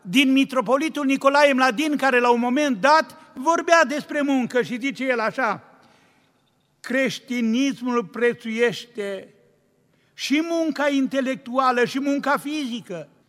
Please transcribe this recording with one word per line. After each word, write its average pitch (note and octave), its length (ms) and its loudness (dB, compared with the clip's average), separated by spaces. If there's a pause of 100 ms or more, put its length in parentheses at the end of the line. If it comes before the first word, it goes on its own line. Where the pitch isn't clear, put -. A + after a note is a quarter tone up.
din C4 300 2
mitropolitul C4+ 720 0
Nicolae C#4 480 4
Mladin, C4 440 0
care C4 220 2
la A#3+ 120 4
un A#3+ 80 4
moment B3 420 0
dat D4+ 360 2 (160)
vorbea E4 520 2
despre D4 360 -4
muncă C4 400 0
și G#3+ 180 -6
zice B3+ 260 -6
el B3 140 0
așa: A3 440 -2 (1160)
„Creștinismul A#3+ 1300 -2
prețuiește A3 1300 -4 (800)
și D4+ 360 -2
munca D#4+ 400 0
intelectuală C4 960 0
și C4+ 140 -6
munca C#4+ 380 0
fizică. A#3+ 720 -8 (200)